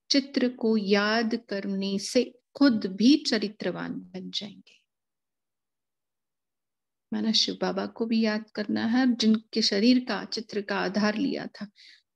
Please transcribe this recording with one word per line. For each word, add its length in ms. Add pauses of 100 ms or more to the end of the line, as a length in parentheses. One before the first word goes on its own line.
(120)
चित्र 380
को 280
याद 580
करने 640
से 400 (160)
खुद 300
भी 320
चरित्रवान 760
बन 380
जाएंगे। 500 (2250)
माना 180
शिव 300
बाबा 240
को 200
भी 160
याद 300
करना 340
है, 300
जिनके 460
शरीर 440
का, 200
चित्र 360
का 160
आधार 380
लिया 320
था, 240 (440)